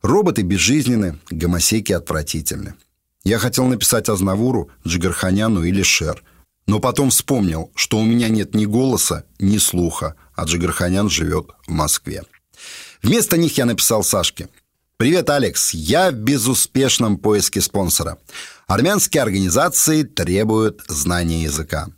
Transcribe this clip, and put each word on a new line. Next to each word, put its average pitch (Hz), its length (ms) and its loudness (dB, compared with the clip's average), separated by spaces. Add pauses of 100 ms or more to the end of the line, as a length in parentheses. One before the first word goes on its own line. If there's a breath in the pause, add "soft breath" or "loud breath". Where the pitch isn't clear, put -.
Роботы 135 420 2
безжизненны, 104 760 0 (100)
гомосеки 87 640 0
отвратительны. 78 840 -4 (480)
Я 107 140 0
хотел 123 280 0
написать 117 420 0
Азнавуру, 98 640 0 (160 soft breath)
Джигарханяну 92 760 0
или 92 200 0
Шер – - 400 -2 (440 soft breath)
но 104 120 0
потом 127 300 2
вспомнил, 90 680 0
что - 220 -2
у 110 80 2
меня 117 240 2
нет 107 260 0
ни 107 100 2
голоса, 107 600 0 (140)
ни 101 180 2
слуха, 82 580 -2 (200 soft breath)
а 82 100 -4
Джигарханян 87 640 0
живет 80 420 -4 (160)
в - 40 -8
Москве. 76 520 -4 (800 loud breath)
Вместо 180 340 2
них 165 200 2
я 127 80 2
написал 110 380 0
Сашке: - 440 -2 (480)
«Привет, 147 340 2
Алекс. 131 440 0
Я 135 380 2
в 131 40 -6
безуспешном 120 1000 0
поиске 104 420 0
спонсора. 85 580 -2 (500 loud breath)
Армянские 175 560 2
организации 113 800 2
требуют 107 840 0
знания 82 560 -2
языка». 76 540 -6